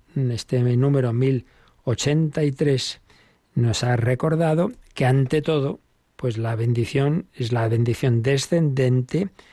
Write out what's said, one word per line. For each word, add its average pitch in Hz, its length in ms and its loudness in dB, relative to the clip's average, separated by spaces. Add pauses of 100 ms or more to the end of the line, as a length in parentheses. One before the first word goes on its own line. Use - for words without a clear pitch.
(160)
este 123 460 -2
número 123 520 2
mil 131 320 0 (380)
ochenta 151 600 0
y 147 80 0
tres 139 500 -2 (540)
nos 117 280 0
ha 123 140 0
recordado 156 720 0 (220)
que 139 120 -2
ante 135 360 2
todo, 147 380 -2 (360)
pues 117 220 -4
la 113 180 -4
bendición 120 800 0
es 117 180 -6
la 117 160 0
bendición 117 540 0
descendente 135 1080 0 (240)